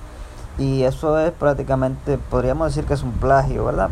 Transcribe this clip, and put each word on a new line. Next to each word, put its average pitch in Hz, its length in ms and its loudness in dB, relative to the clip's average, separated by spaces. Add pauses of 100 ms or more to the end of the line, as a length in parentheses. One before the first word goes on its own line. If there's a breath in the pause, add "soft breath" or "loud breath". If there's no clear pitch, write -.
(580 loud breath)
y 135 260 2
eso 151 360 2
es 160 120 2
prácticamente, 135 840 0
podríamos 127 500 0
decir 147 180 -2
que 147 80 0
es 143 100 0
un 123 100 -2
plagio, 135 520 2
¿verdad? - 260 0